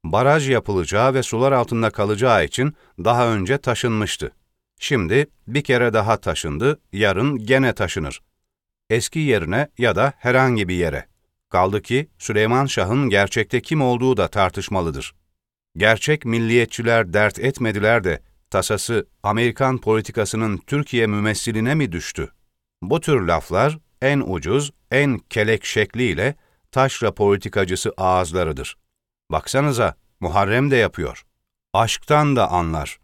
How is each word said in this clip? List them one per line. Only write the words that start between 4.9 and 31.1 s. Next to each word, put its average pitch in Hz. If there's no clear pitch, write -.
bir 139
kere 120
daha 107
taşındı, 87
yarın 104
gene 123
taşınır. 82
Eski 120
yerine 117
ya 117
da 135
herhangi 123
bir 90
yere. 80
Kaldı 95
ki 131
Süleyman 113
Şah'ın 127
gerçekte 101
kim 156
olduğu 123
da 92
tartışmalıdır. 90
Gerçek 113
milliyetçiler 113
dert 104
etmediler 110
de 85
tasası 104
Amerikan 117
politikasının 110
Türkiye 123
mümessiline 107
mi 139
düştü? -
Bu 92
tür 135
laflar 90
en 139
ucuz, 95
en 135
kelek 110
şekliyle 110
taşra 131
politikacısı 98
ağızlarıdır. 87
Baksanıza, 117
Muharrem 101
de 135
yapıyor. 90